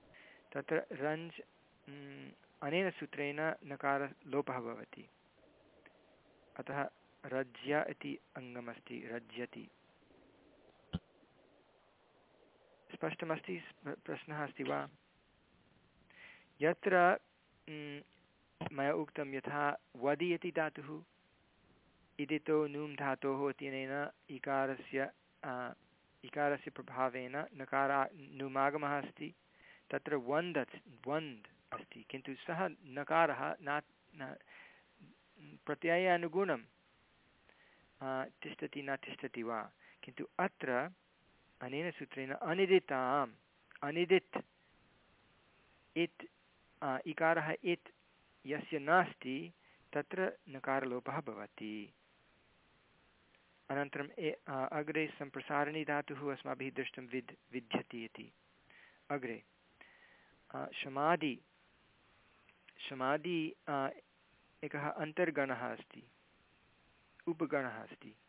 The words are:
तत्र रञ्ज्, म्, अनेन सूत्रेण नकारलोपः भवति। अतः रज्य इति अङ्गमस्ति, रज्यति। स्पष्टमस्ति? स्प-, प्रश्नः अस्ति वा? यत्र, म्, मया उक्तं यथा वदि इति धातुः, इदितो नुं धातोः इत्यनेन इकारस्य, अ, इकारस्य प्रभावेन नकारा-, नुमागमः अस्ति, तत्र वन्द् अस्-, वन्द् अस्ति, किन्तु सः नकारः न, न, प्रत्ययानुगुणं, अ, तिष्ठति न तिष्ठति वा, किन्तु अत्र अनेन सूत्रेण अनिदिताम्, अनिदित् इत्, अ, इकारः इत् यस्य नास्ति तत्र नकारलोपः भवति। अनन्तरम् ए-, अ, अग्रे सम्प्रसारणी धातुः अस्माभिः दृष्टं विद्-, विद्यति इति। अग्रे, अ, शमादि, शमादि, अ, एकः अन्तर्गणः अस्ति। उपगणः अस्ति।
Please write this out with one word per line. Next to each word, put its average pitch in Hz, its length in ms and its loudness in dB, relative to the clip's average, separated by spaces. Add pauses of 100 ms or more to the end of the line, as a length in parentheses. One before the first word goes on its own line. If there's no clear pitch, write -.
(540)
तत्र 156 380 0
रञ्ज्, 156 500 -4 (480)
म्, 139 420 -14 (300)
अनेन 170 300 2
सूत्रेण 147 500 -4
नकारलोपः 139 1200 0
भवति। 113 500 -10 (1500)
अतः 139 320 -4 (360)
रज्य 131 640 0
इति 143 300 -6 (180)
अङ्गमस्ति, 120 720 -10
रज्यति। 117 640 -8 (3250)
स्पष्टमस्ति? 160 680 -4
स्प-, - 460 -10
प्रश्नः 151 380 -6
अस्ति 135 200 -6
वा? 139 260 -2 (1700)
यत्र, 180 580 8 (500)
म्, 147 320 -8 (720)
मया 139 220 2
उक्तं 151 400 -2
यथा 143 440 0 (180)
वदि 147 380 2
इति 170 180 -2
धातुः, 151 520 -4 (1160)
इदितो 151 480 4
नुं 147 280 -4
धातोः 139 540 0
इत्यनेन 135 600 -4 (200)
इकारस्य, 135 840 0 (320)
अ, 123 300 -4 (500)
इकारस्य 143 480 0
प्रभावेन 127 640 -2
नकारा-, 139 800 2
नुमागमः 143 880 0
अस्ति, 156 320 -8 (580)
तत्र 143 240 0
वन्द् 151 420 2
अस्-, - 500 -6
वन्द् 139 680 -6
अस्ति, 110 300 -10
किन्तु 135 320 -8
सः 175 340 -2 (160)
नकारः 143 760 2
न, 147 200 -2 (340)
न, 139 200 -10 (1300)
प्रत्ययानुगुणं, 170 960 4 (1400)
अ, 131 240 -2 (180)
तिष्ठति 147 380 -6
न 139 140 -2
तिष्ठति 123 480 -6
वा, 110 280 -4 (320)
किन्तु - 240 -8 (120)
अत्र 147 520 0 (720)
अनेन 143 300 -2
सूत्रेण 135 420 -6
अनिदिताम्, 147 1000 6 (520)
अनिदित् 170 540 4 (1600)
इत्, 170 280 0 (580)
अ, 131 220 2
इकारः 160 580 4
इत् 175 260 0 (560)
यस्य 143 340 -2
नास्ति 156 720 2 (400)
तत्र 185 400 0 (160)
नकारलोपः 131 720 0
भवति। 107 720 -8 (1800)
अनन्तरम् 143 500 -2
ए-, 156 280 0
अ, 135 240 0
अग्रे 156 360 2 (120)
सम्प्रसारणी 147 680 0
धातुः 143 500 0
अस्माभिः 135 360 -4
दृष्टं 127 360 -6
विद्-, 120 280 -4 (160)
विद्यति 120 520 -4
इति। 113 280 -12 (800)
अग्रे, 123 340 -2 (1120)
अ, 135 140 -6
शमादि, 147 720 2 (1500)
शमादि, 151 640 2 (120)
अ, 139 220 2 (760)
एकः 147 240 -2
अन्तर्गणः 147 840 0
अस्ति। - 320 -12 (1200)
उपगणः 139 540 0
अस्ति। 107 340 -16 (140)